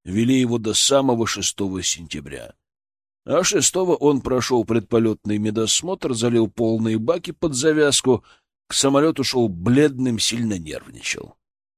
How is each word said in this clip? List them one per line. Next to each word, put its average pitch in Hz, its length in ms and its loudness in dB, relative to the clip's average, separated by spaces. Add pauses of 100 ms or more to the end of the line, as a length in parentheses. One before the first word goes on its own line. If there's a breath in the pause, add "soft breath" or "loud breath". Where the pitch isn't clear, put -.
Вели 117 360 2
его 120 160 0
до 110 160 -2
самого 127 540 2
шестого 95 560 -4
сентября. 71 720 -10 (720)
А 160 180 0
шестого 180 500 0
он 139 280 2
прошёл 123 420 0
предполётный 107 720 0
медосмотр, 113 760 -2
залил 117 340 2
полные 113 500 0
баки 165 340 -2
под 156 220 -4
завязку, 143 680 2 (440 soft breath)
к - 60 -10
самолёту 139 480 2
шёл 120 280 0
бледным, 123 680 2
сильно 113 400 -2
нервничал. - 800 -12 (420)